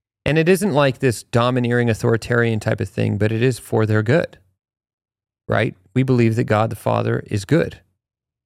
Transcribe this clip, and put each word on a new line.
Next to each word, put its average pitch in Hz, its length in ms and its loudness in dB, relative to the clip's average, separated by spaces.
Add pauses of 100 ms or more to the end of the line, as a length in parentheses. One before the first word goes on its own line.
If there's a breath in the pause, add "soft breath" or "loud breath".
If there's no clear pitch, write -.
(260)
And 147 120 0
it 160 100 2
isn't 185 260 2
like 135 260 2
this 127 240 0
domineering 120 640 0
authoritarian 117 720 0
type 110 200 -2
of 101 100 -6
thing, 107 280 -2
but 110 140 0
it 110 100 -2
is 123 160 0
for 110 280 -2
their 107 180 2
good, 127 340 0 (1080)
right? 113 280 -2 (200)
We 131 80 2
believe 120 320 2
that 120 80 -2
God 110 260 0
the 107 60 -10
Father 113 520 -4
is 101 180 -6
good - 360 -2 (640)